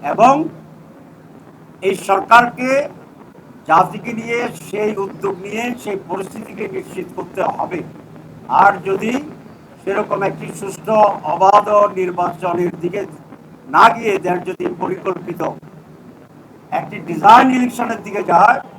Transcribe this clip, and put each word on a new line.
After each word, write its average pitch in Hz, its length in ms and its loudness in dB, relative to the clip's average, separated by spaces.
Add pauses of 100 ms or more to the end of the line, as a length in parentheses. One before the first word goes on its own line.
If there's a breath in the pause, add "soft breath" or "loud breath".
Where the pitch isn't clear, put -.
(140)
এবং 240 200 6 (1500)
এই 196 80 2 (120)
সরকারকে 240 640 4 (1000)
জাতিকে 185 500 2
নিয়ে 233 200 -4 (300)
সেই 214 220 -2 (140)
উদ্যোগ 196 300 -6 (100)
নিয়ে 214 180 -6 (200)
সেই 202 140 -6 (120)
পরিস্থিতিকে 190 540 -10 (120)
নিশ্চিত 185 320 -10 (100)
করতে - 240 -8 (160)
হবে। 160 220 -6 (800)
আর 202 100 8 (160)
যদি 214 240 -2 (720)
সেরকম 202 380 -2 (100)
একটি 156 180 -10 (120)
সুষ্ঠু 202 380 -2 (360)
অবাধ 190 340 6 (320)
নির্বাচনের 175 760 -2 (100)
দিকে 180 180 -4 (760)
না 170 80 8 (120)
গিয়ে 226 180 -2 (120)
দেশ 180 120 0 (120)
যদি 180 160 -6 (160)
পরিকল্পিত 180 600 -6 (1400)
একটি - 160 -10 (120)
ডিজাইন 202 400 4 (100)
ইলেকশনের 240 480 -2
দিকে 202 160 -6 (100)
যায় 196 260 6 (220)